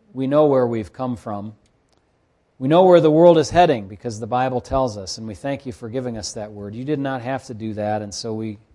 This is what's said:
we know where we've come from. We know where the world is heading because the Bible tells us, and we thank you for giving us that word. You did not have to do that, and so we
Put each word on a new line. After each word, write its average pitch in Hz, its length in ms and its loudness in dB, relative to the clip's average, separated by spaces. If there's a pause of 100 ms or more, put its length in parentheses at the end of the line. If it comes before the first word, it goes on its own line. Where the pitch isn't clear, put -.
(140)
we 131 140 -4
know 147 180 6
where 135 200 4
we've 113 280 -4
come 127 240 -6
from. 107 380 -10 (1040)
We 131 80 -4
know 170 180 6
where 175 160 8
the 156 100 6
world 165 280 8
is 143 100 0
heading 156 380 2
because 107 320 -10
the 117 80 -8
Bible 127 340 -2
tells 131 340 -2
us, 95 220 -12
and 113 100 -12
we 107 60 -10
thank 139 320 -8
you 127 60 -10
for 113 180 -14
giving 123 280 -6
us 104 160 -10
that 107 180 -12
word. 104 240 -12
You 123 100 -12
did 147 140 -4
not 135 240 -6
have 127 220 -6
to 123 100 -12
do 107 180 -8
that, 107 280 -4
and 101 120 -10
so 113 200 -8
we 110 260 -8 (160)